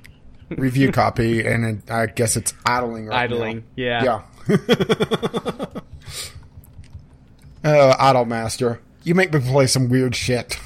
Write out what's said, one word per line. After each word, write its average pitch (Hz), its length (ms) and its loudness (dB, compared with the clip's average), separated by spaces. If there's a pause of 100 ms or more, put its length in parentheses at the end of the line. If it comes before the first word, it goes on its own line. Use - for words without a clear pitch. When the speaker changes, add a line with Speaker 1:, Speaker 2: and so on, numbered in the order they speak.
(180)
Speaker 1:
<laughs> - 320 -20
Speaker 2:
Review 131 420 0
copy, 113 540 0
and 113 180 0
it, 110 260 -8
I 113 160 -2
guess 113 300 -2
it's - 160 -6 (140)
idling 117 400 -4
right 123 180 -2
Speaker 1:
Idling, 117 340 -4
Speaker 2:
now. 113 180 -20
Speaker 1:
yeah. 120 460 -2 (260)
Speaker 2:
Yeah. - 1200 -2 (2000)
<laughs> - 0 -
Oh, 143 340 8
Idle 131 280 6
Master. 117 540 -4 (240)
You 170 120 2
make 185 160 2
me 151 80 2
play 131 260 2
some 127 220 0
weird 127 260 2
shit. - 520 -4